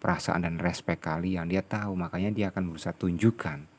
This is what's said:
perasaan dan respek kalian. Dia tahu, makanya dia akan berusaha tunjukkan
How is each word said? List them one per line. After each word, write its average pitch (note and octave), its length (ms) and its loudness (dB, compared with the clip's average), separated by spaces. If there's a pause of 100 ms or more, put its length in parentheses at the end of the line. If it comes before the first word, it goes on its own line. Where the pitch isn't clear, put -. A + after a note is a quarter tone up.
perasaan F2 480 0
dan E2 80 -2
respek F2 400 -2
kalian. E2+ 480 -2
Dia F#2 160 2
tahu, G#2 320 -4
makanya F2+ 400 -2
dia G2+ 160 0
akan F#2 240 -2
berusaha E2 240 -4
tunjukkan A2 600 2 (220)